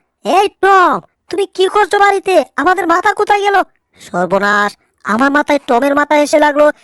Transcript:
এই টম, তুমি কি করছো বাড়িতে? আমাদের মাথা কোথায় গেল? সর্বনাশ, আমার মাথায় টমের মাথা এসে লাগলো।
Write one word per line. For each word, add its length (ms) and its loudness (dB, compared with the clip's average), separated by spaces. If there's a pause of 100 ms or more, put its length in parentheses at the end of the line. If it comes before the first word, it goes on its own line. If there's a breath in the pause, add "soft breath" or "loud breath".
(260)
এই 220 0 (160)
টম, 320 2 (340)
তুমি 160 -4 (120)
কি 80 2 (100)
করছো 280 0
বাড়িতে? 320 0 (260)
আমাদের 320 0
মাথা 260 0
কোথায় 260 0
গেল? 100 0 (520)
সর্বনাশ, 640 -2 (420)
আমার 240 0
মাথায় 300 -2
টমের 320 0
মাথা 160 -2 (100)
এসে 200 0
লাগলো। 200 2 (180 soft breath)